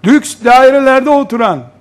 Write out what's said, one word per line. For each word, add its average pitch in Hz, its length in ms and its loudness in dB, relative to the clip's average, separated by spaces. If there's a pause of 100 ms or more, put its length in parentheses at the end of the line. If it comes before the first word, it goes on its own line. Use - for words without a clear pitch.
lüks 294 300 0 (100)
dairelerde 262 640 2
oturan 233 500 -2 (220)